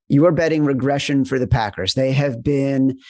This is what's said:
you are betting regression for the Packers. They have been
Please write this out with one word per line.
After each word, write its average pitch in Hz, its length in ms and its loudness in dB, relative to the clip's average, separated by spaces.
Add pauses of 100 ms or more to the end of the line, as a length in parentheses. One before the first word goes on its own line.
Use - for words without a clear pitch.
you 143 180 4
are 180 60 6
betting 156 320 0
regression 139 600 0
for 135 120 -4
the 123 100 -2
Packers. 104 460 -2
They 135 200 0
have 135 280 -2
been 135 560 0 (120)